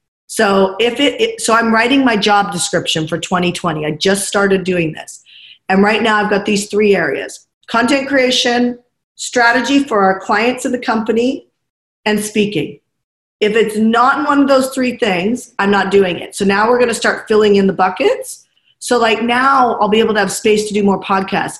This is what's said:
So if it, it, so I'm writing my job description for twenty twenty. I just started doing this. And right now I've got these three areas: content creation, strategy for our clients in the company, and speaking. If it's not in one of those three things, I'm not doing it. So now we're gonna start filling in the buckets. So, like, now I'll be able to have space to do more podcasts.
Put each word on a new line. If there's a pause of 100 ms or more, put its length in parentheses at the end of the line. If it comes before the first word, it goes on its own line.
(280)
So
if
it,
it,
so
I'm
writing
my
job
description
for
twenty
twenty.
I
just
started
doing
this. (460)
And
right
now
I've
got
these
three
areas: (220)
content
creation, (360)
strategy
for
our
clients
in
the
company, (580)
and
speaking. (640)
If
it's
not
in
one
of
those
three
things,
I'm
not
doing
it.
So
now
we're
gonna
start
filling
in
the
buckets. (380)
So,
like,
now
I'll
be
able
to
have
space
to
do
more
podcasts.